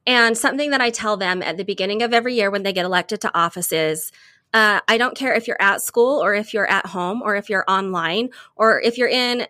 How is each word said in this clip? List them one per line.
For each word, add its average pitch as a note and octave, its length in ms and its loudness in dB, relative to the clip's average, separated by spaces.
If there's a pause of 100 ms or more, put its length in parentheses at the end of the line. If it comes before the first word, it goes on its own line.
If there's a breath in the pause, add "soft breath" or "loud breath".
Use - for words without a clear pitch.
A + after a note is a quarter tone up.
And A#3 320 4
something C#4+ 320 -2
that C4+ 120 0
I A#3+ 80 2
tell G#3+ 260 -2
them F#3 260 -2
at D#3+ 140 -4
the F#3+ 80 -6
beginning G3+ 380 -2
of A#3+ 120 0
every A#3+ 200 0
year G3+ 160 2
when G3 120 -4
they G3 100 -2
get F3+ 120 -2
elected F#3 380 -2
to - 140 -4
office E3+ 360 -2
is, D#3+ 400 -2 (400 soft breath)
uh, G#3+ 360 4
"I A3+ 100 4
don't B3 180 0
care C4 180 0
if A3+ 140 -2
you're - 120 -2
at G3 220 2
school A#3+ 420 2
or G3+ 100 2
if G#3 200 -4
you're G3+ 160 0
at G3 160 0
home F#3 360 -4
or G#3 120 -2
if G3+ 160 -6
you're F#3+ 160 0
online F#3+ 640 -2 (280 loud breath)
or G#3+ 240 4
if A#3 180 0
you're B3 100 2
in B3 420 0